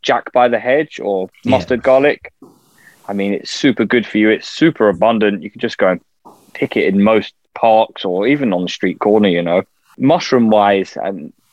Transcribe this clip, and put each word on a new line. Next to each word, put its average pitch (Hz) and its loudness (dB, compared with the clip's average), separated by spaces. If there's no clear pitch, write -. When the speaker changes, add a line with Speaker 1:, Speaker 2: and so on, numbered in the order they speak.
Speaker 1:
Jack - -4
by 123 4
the 117 -2
Hedge 135 -2
or 95 -4
Speaker 2:
Yeah. 123 -2
Speaker 1:
mustard 127 0
garlic. 135 2
I 101 -8
mean, 98 -4
it's - -8
super 120 0
good 113 0
for - -4
you. 110 4
It's - -2
super 151 0
abundant. 104 0
You 104 -14
can - -20
just 117 -6
go 98 2
and 90 -4
pick - -6
it 110 0
in 98 2
most 107 2
parks 110 0
or 95 -2
even 139 0
on 90 -2
the 87 -6
street - -4
corner, 104 4
you 87 0
know. 85 0
Mushroom-wise, 107 2
and 85 -10